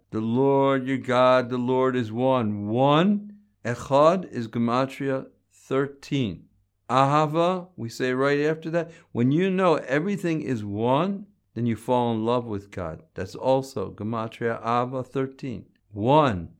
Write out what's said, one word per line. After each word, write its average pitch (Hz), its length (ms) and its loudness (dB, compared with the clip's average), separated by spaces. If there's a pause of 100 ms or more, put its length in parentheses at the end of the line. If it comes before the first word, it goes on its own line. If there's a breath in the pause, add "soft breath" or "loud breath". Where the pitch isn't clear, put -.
(100)
The 110 100 -4
Lord 135 680 2
your 135 100 -2
God, 123 520 4
the 127 80 -2
Lord 127 360 2
is 117 160 -2
one. 113 560 0
One, 147 680 2 (280)
Echad, 147 680 2
is 113 160 -6
Gematria 135 800 -2 (240)
thirteen. 135 960 -4 (420)
Ahava, 156 880 2
we 117 120 -8
say 127 240 -2
right 139 280 2
after 160 300 -2
that. 165 200 -2 (220 loud breath)
When 120 180 2
you 180 200 2
know 185 260 4
everything 160 640 -2
is 117 220 -4
one, 131 640 -2 (280)
then 117 100 -4
you 117 100 0
fall 120 380 0
in 110 100 -2
love 117 220 0
with 104 260 -8
God. 85 320 -10 (120)
That's 95 200 -10
also 127 580 -2
Gematria 113 720 -6
Ahava 123 440 -2
thirteen. 135 580 -8 (260)
One 107 680 2